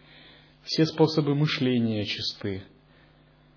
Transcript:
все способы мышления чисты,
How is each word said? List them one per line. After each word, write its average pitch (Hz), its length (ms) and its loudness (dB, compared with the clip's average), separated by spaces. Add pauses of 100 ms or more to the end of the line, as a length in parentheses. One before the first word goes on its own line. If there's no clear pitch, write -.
(640)
все - 220 0
способы 156 500 2
мышления 123 680 0
чисты, 101 580 -6 (920)